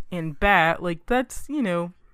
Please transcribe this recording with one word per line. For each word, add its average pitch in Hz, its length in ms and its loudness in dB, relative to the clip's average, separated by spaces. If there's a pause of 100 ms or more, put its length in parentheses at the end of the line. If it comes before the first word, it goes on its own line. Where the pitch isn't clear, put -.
(100)
and 160 280 -6
bat, 175 440 4
like, 175 240 -6
that's, 247 420 -2
you 285 140 -4
know, 175 300 -2 (220)